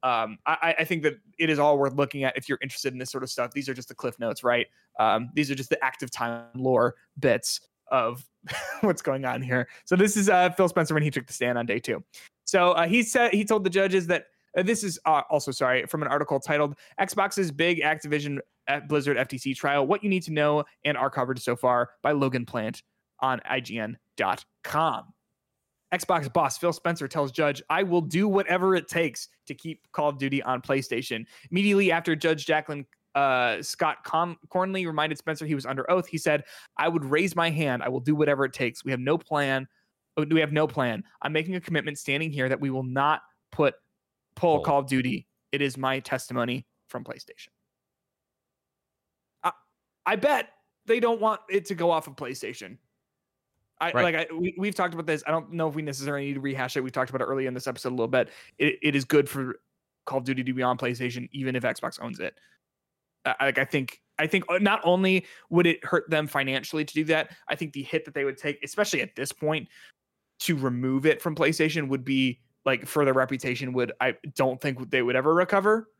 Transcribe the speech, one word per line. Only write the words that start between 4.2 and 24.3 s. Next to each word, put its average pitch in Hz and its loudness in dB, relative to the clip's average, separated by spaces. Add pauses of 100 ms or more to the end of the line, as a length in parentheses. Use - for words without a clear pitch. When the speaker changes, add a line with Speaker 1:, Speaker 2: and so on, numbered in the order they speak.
Speaker 1:
right? 120 2 (320)
Um, 110 2
these 147 0
are 139 0
just 131 -6
the - 0
active 131 -4
time 117 -4 (100)
lore 127 4 (240)
bits 131 2 (280)
of 123 0 (200)
<laughs> - -8
what's 196 2
going 135 -2
on 127 -2
here. 127 0 (160)
So - 2
this 202 4
is, 202 4
uh, 180 6
Phil 180 4
Spencer 165 2
when 151 4
he 151 2
took - -4
the - -14
stand 120 0
on 117 -2
day 117 -2
two. - -4 (440)
So, 180 4
uh, 165 4
he 233 4
said, 233 2
he 208 2
told 208 2
the 185 0
judges 190 2
that, 170 0 (320)
uh, 180 2
this 214 0
is, 190 -4
uh, 151 4
also, 143 0
sorry, 127 2
from 156 -4
an 147 -2
article 143 0
titled 147 0 (220)
Xbox's 196 0
Big 165 2
Activision, 147 -2 (300)
uh, 143 0
Blizzard 143 0
F 127 0
T 131 -8
C 131 -4
Trial, 143 2
What 202 0
You 208 -2
Need 185 0
to 165 -8
Know 147 2 (200)
and 147 2
Our 127 0
Coverage 127 -2
So 120 -2
Far 123 2 (120)
by 147 2
Logan 131 0
Plant 110 -6 (380)
on 127 0
I 131 -2
G 117 -10
N 113 -6 (180)
dot 95 0 (180)